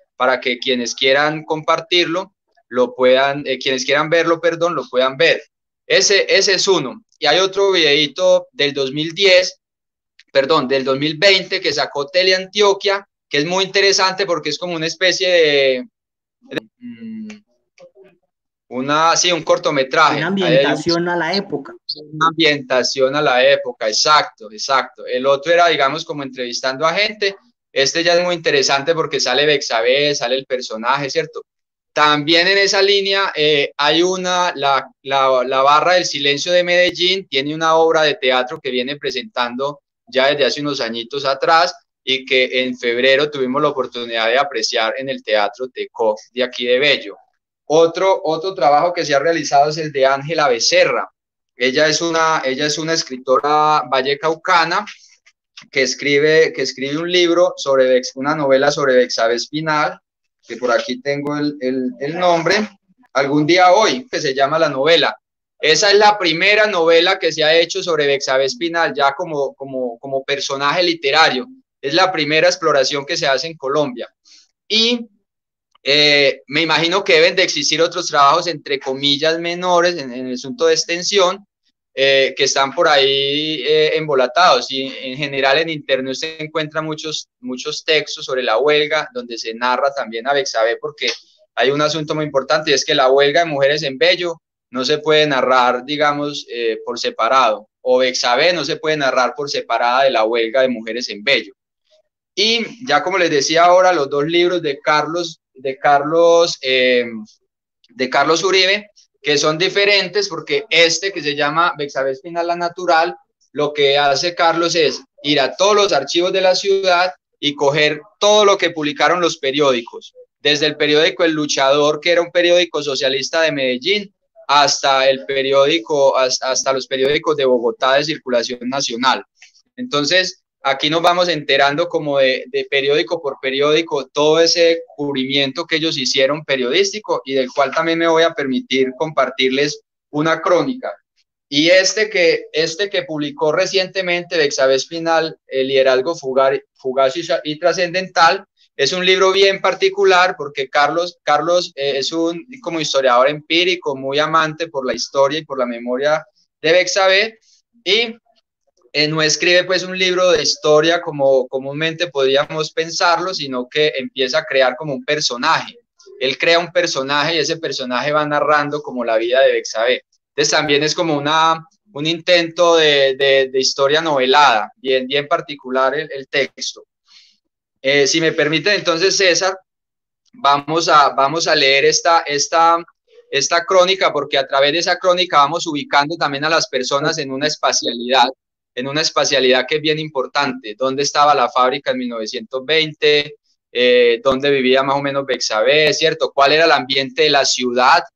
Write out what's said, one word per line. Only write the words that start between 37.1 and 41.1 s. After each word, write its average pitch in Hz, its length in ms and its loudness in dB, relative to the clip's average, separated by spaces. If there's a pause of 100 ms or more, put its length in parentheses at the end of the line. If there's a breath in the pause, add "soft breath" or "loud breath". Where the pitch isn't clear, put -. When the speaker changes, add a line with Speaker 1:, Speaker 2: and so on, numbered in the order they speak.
Speaker 1:
tiene 143 280 -4
una 160 180 2
obra 160 300 4
de 147 100 2
teatro 127 480 -2
que 135 80 -8
viene 127 280 -4
presentando 127 840 -6 (240)
ya 127 220 0
desde 143 180 2
hace 123 160 -2
unos 143 180 -4
añitos 117 460 -8